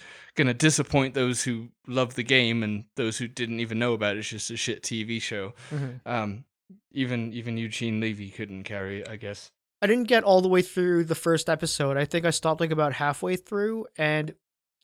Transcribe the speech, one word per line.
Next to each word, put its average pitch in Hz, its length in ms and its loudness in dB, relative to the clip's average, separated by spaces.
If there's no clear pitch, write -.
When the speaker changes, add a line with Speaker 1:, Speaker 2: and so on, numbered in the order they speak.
Speaker 1:
gonna 127 180 4
disappoint 139 600 2
those 127 280 0
who 120 280 -4
love 123 260 0
the 123 80 -2
game 117 400 4
and 104 220 -2
those 113 240 -2
who 123 80 -6
didn't 117 320 -6
even 113 200 -4
know 120 160 2
about 104 220 0
it. 107 40 -6
It's 104 80 -8
just 110 220 -8
a 117 60 -8
shit 110 260 -4
T 110 200 -4
V 113 160 -4
show. 104 360 -6
Speaker 2:
Mm-hmm. 131 340 -8
Speaker 1:
Um, 113 380 -4
even, 123 400 -2
even 117 240 -6
Eugene 113 440 -4
Levy 104 300 -4
couldn't 98 340 -10
carry 98 360 -8
it, - 80 -12
I 110 80 -12
guess. 101 340 -12
Speaker 2:
I 202 60 4
didn't 233 200 2
get 226 160 4
all 185 160 8
the 185 80 4
way 185 140 6
through 180 420 2
the 160 100 -2
first 165 340 2
episode. 151 480 0
I 143 80 2
think 170 200 0
I 170 60 4
stopped, 156 300 0
like, 165 100 0
about 151 240 2
halfway 151 420 0
through, 214 500 -4
and 151 360 0